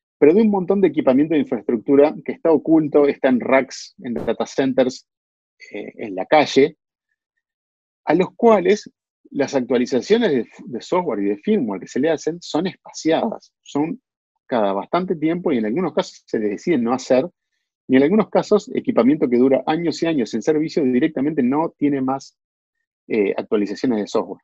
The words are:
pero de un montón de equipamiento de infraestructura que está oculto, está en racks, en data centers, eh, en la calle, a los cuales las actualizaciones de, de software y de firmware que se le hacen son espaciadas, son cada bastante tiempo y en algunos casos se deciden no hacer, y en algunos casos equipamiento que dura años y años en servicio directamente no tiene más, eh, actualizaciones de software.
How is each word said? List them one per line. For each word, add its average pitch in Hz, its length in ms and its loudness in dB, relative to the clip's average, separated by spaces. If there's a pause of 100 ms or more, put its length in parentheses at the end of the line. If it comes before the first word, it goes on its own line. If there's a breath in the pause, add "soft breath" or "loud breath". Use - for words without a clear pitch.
(200)
pero 151 140 6
de 214 80 4
un 220 80 4
montón 196 320 0
de 185 60 4
equipamiento 147 480 2
de 143 60 2
infraestructura 139 760 0 (100)
que 123 60 -6
está - 200 -2
oculto, 151 560 2
está 139 220 0
en 123 100 2
racks, 127 600 -2
en 117 160 -8
data 113 320 -4
centers, 131 600 -2 (640)
eh, 104 260 -14
en 101 180 -12
la 92 100 -6
calle, 147 520 2 (1300)
a 151 100 2
los 180 200 2
cuales 208 540 4 (400)
las 139 240 -2
actualizaciones 131 760 0
de, 123 160 -2 (180)
de 120 160 -10
software 165 380 -4
y 101 60 -2
de 101 120 -2
firmware 117 440 -2
que 123 60 -16
se - 120 -6
le 151 100 0
hacen 165 320 -4
son 160 240 -4
espaciadas, - 960 -4
son 151 400 -6 (460)
cada 107 240 0
bastante 175 460 -4
tiempo 170 340 -2
y 127 60 0
en 110 80 -2
algunos 143 280 -4
casos - 320 -6
se - 140 -4
deciden 107 440 -2
no 117 100 -2
hacer, 127 340 0 (600)
y 131 60 4
en 135 80 6
algunos 180 260 2
casos 202 440 0
equipamiento 135 560 0
que 120 80 2
dura 131 300 4
años 160 340 -4
y 165 60 -2
años 139 260 -2
en 110 80 -4
servicio 156 420 -2
directamente 139 600 0
no 147 340 -2
tiene 139 240 0
más, 131 360 -6 (720)
eh, 101 300 0
actualizaciones 104 640 -2
de 98 80 -4
software. 95 360 -6